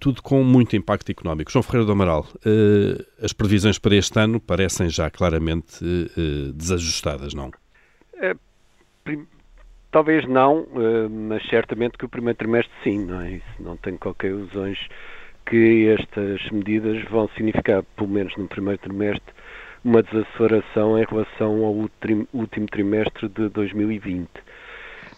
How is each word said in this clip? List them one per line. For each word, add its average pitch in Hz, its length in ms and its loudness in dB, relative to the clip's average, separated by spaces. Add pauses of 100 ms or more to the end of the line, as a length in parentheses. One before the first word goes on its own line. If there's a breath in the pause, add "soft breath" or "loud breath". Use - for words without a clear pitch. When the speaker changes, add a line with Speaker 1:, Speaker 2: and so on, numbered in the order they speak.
Speaker 1:
tudo 135 220 -2
com 135 200 2
muito 127 340 6
impacto 101 340 -2
económico. 80 420 -6
João 127 100 4
Ferreira 120 220 0
do 104 80 2
Amaral, 87 340 2 (160)
eh, 104 640 4 (180)
as 101 120 -4
previsões 101 440 2
para 101 160 4
este 101 240 2
ano 110 220 2
parecem 90 480 0
já 78 220 -2
claramente, 82 760 -2
eh, 80 680 -2
desajustadas, 78 800 -4
não? 67 160 -10 (640)
Speaker 2:
É, 190 200 -4 (680)
prim-, 151 220 -8 (640)
talvez 156 380 4
não, 135 460 4
eh, 113 340 2
mas 110 400 -6
certamente 117 500 0
que - 60 -8
o 127 40 -8
primeiro 120 300 -4
trimestre 117 340 0 (100)
sim, 104 220 0
não 90 160 -6
é? 90 120 -8
Isso - 140 -12 (120)
não 87 180 -12
tenho 90 220 -10
qualquer 98 320 -6
ilusões 98 480 -6 (680 loud breath)
que 113 420 6 (100)
estas 101 520 -6
medidas 107 600 -2
vão 107 200 0
significar, 110 520 0 (140)
pelo 107 120 -4
menos 98 280 -2
no 101 100 -6
primeiro 98 340 -4
trimestre, 98 540 -4 (480 loud breath)
uma 113 200 6
desaceleração 110 960 0
em 113 60 2
relação 110 600 -2
ao 107 80 0
ultrim-, 107 600 -2
último 110 320 -4
trimestre 104 600 -2
de 107 200 -4
dois 101 240 -4
mil 104 180 -2
e 110 80 -4
vinte. 90 440 -8 (760 loud breath)